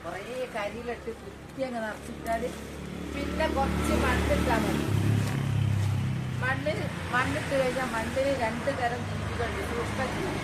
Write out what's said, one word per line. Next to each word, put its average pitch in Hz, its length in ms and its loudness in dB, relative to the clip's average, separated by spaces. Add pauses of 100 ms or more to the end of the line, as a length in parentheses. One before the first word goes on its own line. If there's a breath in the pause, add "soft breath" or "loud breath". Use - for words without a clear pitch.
കുറേ 202 340 -8 (180)
കരിയിലിട്ട് 226 560 -4 (120)
കുത്തി - 440 -10
അങ്ങ് 240 180 -4
നിറച്ചിട്ടാല് 226 680 -4 (600)
പിന്നെ - 320 0 (100)
കുറച്ച് - 380 2 (100)
മണ്ണിട്ടാ - 520 4 (100)
മതി. - 200 2 (1600)
മണ്ണിന്, 269 420 0 (300)
മണ്ണിട്ട് 277 440 0
കഴിഞ്ഞാൽ 254 360 2
മണ്ണിന് 240 360 0 (120)
രണ്ട് 233 360 0
തരം 247 300 0
ജീവികളുണ്ട്, - 520 -2 (100)
സൂക്ഷ്മജീവി. 254 600 -2 (120)